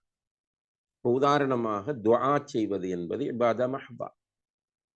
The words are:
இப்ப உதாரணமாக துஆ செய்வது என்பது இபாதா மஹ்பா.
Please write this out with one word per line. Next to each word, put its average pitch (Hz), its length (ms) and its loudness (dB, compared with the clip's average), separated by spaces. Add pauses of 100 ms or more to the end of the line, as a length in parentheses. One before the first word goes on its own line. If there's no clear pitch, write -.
(920)
இப்ப - 200 -2
உதாரணமாக 131 840 2
துஆ 123 500 2
செய்வது 98 440 -4
என்பது 90 360 -4
இபாதா 120 440 0
மஹ்பா. 120 400 -10 (880)